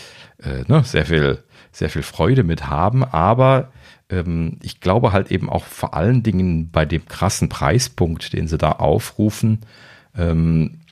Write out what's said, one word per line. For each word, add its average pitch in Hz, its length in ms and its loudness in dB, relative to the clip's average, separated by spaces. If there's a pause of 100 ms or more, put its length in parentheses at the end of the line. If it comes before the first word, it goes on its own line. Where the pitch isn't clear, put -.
(420)
äh, 65 260 -8
ne, 143 160 4
sehr 76 220 0
viel, 71 380 0 (280)
sehr - 200 -6
viel 73 120 -6
Freude 117 400 2
mit 76 240 -2
haben. 95 360 0
Aber, 127 680 2 (380)
ähm, 82 520 -4
ich - 200 -16
glaube 104 320 2
halt 101 180 0
eben - 180 -2
auch - 140 -2
vor - 300 -10
allen 113 300 2
Dingen 87 480 0
bei 78 140 2
dem 80 200 -4
krassen - 440 -2
Preispunkt, 82 840 -2
den 82 140 -2
sie 78 100 -2
da 78 160 2
aufrufen, 110 880 0 (540)
ähm, 82 640 0 (100)